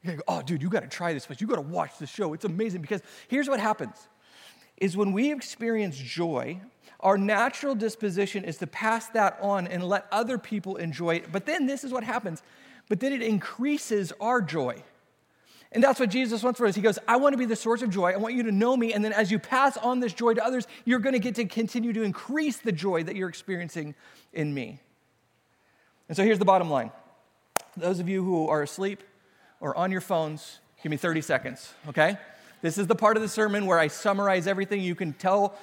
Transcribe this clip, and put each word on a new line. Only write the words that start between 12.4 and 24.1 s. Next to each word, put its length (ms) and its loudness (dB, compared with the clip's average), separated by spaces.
But 100 0
then 140 0
it 80 -2
increases 1000 -2
our 220 2
joy. 420 -2
And 80 6
that's 160 4
what 100 2
Jesus 320 0
wants 160 0
for 80 2
us. 80 4
He 80 -2
goes, 160 4
"I 100 6
want 160 6
to 40 0
be 80 0
the 100 0
source 260 -2
of 80 0
joy. 240 2
I 20 0
want 180 -2
you 100 0
to 80 0
know 260 4
me. 160 2
And 100 2
then 80 0
as 180 2
you 80 2
pass 380 2
on 240 0
this 140 -2
joy 200 2
to 100 0
others, 240 0
you're 140 4
gonna 200 2
get 160 -2
to 100 0
continue 460 -2
to 100 -2
increase 560 -2
the 140 -4
joy 320 0
that 120 -6
you're 120 -4
experiencing 680 -8